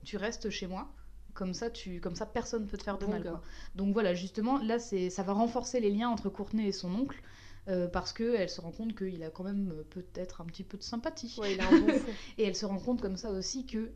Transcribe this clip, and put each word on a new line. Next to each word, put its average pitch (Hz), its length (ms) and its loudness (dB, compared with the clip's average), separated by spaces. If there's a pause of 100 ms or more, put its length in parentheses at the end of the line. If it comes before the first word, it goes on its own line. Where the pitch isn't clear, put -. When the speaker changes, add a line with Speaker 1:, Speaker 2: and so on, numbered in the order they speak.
Speaker 1:
Tu - 140 -6
restes 220 320 -2
chez 190 180 -4
moi, 190 260 -6 (400)
comme 185 200 -2
ça, 233 160 -2
tu... 180 300 -6
comme 175 160 -4
ça 220 100 -4
personne 233 420 0
peut 202 100 -4
te - 60 -10
faire 196 140 -2
de 202 80 -2
Speaker 2:
Bon 208 60 4
Speaker 1:
mal, 170 120 0
Speaker 2:
gars. 175 80 -4
Speaker 1:
quoi. » 170 100 -6 (340)
Donc 196 180 4
voilà, 196 200 6
justement, 214 460 2
là, 226 200 2
c'est... 185 300 0
ça 190 140 0
va 196 100 2
renforcer 240 460 2
les 214 120 6
liens 226 180 2
entre 220 200 0
Courtney 208 380 0
et 196 40 4
son 180 220 -2
oncle, 262 280 0 (460)
euh, 180 200 2
parce 175 240 -2
que 233 240 2
elle 185 140 2
se - 100 -8
rend 170 120 -8
compte 220 260 -4
qu'il 185 260 -2
a 160 60 -6
quand 185 140 -8
même, 196 280 0
euh, 156 200 -6
peut-être 180 500 -8
un 165 40 -8
petit 165 180 -8
peu 196 140 -10
de - 60 -14
sympathie. 233 560 -4
Speaker 2:
Ouais, 202 140 2
il 185 80 0
a - 60 6
un 311 120 12
bon 311 140 6
fond. 247 180 2 (100)
Speaker 1:
<laughs> - 180 -10
Et 220 40 4
elle 190 120 2
se 220 100 -2
rend 196 140 0
compte 247 220 0
comme 190 160 -2
ça 220 120 -6
aussi 196 380 -4
que 226 280 -4